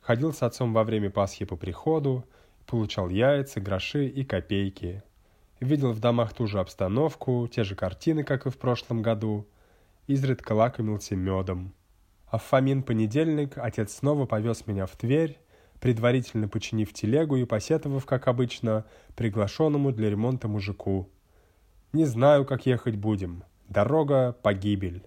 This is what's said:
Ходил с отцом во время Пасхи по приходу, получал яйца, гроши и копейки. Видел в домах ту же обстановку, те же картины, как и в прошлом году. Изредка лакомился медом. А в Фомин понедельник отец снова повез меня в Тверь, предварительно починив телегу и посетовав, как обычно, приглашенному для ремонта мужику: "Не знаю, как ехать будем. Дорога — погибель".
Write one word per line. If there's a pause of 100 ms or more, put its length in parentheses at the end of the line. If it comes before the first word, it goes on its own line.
Ходил
с
отцом
во
время
Пасхи
по
приходу, (420)
получал
яйца,
гроши
и
копейки. (580)
Видел
в
домах
ту
же
обстановку,
те
же
картины,
как
и
в
прошлом
году. (580)
Изредка
лакомился
медом. (520)
А
в
Фомин
понедельник
отец
снова
повез
меня
в
Тверь, (420)
предварительно
починив
телегу
и
посетовав,
как
обычно, (300)
приглашенному
для
ремонта
мужику: (840)
"Не
знаю,
как
ехать
будем. (240)
Дорога — (100)
погибель".